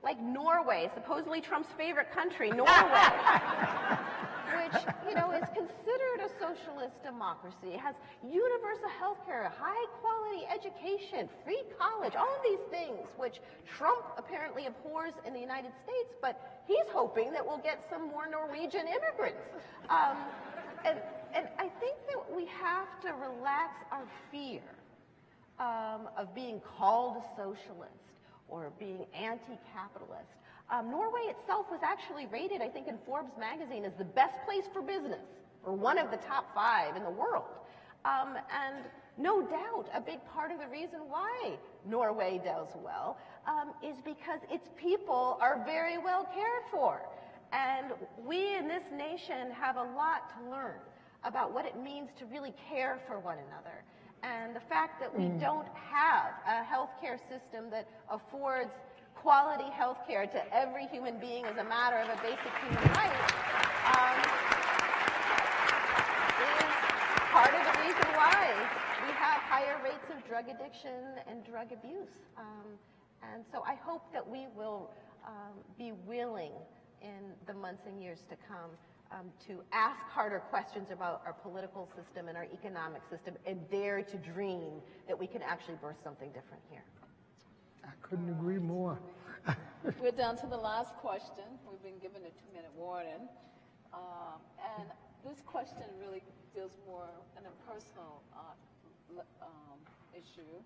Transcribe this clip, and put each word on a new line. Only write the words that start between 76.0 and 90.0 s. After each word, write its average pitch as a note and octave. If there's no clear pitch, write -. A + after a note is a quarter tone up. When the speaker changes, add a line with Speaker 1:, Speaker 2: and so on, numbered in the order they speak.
Speaker 1:
willing A3
in G3
the G#3
months G3
and G3
years F3+
to F3
come, F3
um, F#3
to F#3
ask A3
harder G#3
questions G3
about F3
our E3+
political F#3+
system E3+
and E3
our E3+
economic E3+
system E3+
and F3
dare G3+
to G3+
dream E3+
that -
we F#3
can A3+
actually E3+
birth D3+
something C#3+
different C3+
here. D3
Speaker 2:
I C3+
couldn't F3
agree E3+
more. F3
<laughs> -